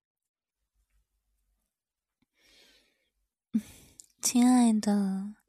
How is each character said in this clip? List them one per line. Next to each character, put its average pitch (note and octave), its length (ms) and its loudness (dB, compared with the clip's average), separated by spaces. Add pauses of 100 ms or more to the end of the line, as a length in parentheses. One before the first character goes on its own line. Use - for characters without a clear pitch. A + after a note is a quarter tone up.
(3500)
<laughs> G#3+ 100 -4 (580)
亲 B3 260 0
爱 B3 280 4
的， G3+ 600 -4 (120)